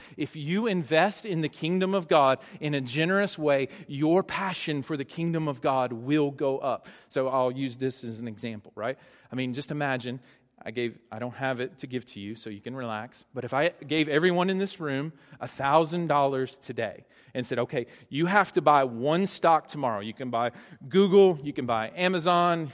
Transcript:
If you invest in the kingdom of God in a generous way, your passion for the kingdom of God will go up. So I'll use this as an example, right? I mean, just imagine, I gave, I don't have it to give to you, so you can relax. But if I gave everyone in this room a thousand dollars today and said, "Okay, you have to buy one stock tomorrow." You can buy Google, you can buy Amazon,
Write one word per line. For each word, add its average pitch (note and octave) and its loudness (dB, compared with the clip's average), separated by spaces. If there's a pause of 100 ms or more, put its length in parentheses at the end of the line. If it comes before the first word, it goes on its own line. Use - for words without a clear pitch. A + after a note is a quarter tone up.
(160)
If - -6
you E3+ -2
invest F3+ 2
in E3+ -2
the D3+ 0
kingdom F#3 0
of F3 -2
God C#3 6 (220)
in D3 -2
a C#3 0
generous E3 0
way, C#3 2 (180)
your D#3 2
passion F3 -4
for C#3 -6
the C#3 -4
kingdom E3 -4
of C3+ -4
God C3 2
will C#3+ 0
go C3+ -2
up. B2 -4 (220)
So C3 0
I'll B2+ 2
use B2+ -4
this C3 -4
as A2+ -10
an A#2+ -8
example, A2 -12
right? A#2 -6 (320)
I A#2+ -8
mean, B2+ -4
just C#3+ -6
imagine, B2+ -4 (440)
I G2 -12
gave, A#2 -4 (140)
I A2 -10
don't B2 -8
have C3 -4
it B2 -8
to C#3+ -12
give B2 -8
to - -16
you, G2+ -10
so A2 -14
you G2+ -12
can B2 -10
relax. A2 -10 (120)
But B2 -8
if B2 -6
I D3+ 2
gave D3+ 0
everyone F3 4
in F#3+ 0
this G3 -4
room D3 -4 (260)
a - -8
thousand D#3+ 2
dollars C#3 2
today A2+ -8 (300)
and B2+ -4
said, A#2 -4
"Okay, A#2+ -2 (240)
you D3 -2
have G3 4
to F3 0
buy C#3+ 6
one C#3 0
stock D#3+ 2
tomorrow." B2 -4
You G#2+ -8
can B2+ -10
buy A#2+ 0 (360)
Google, F#3+ 6
you D3 -6
can C3 -4
buy A2+ 0
Amazon, F3 2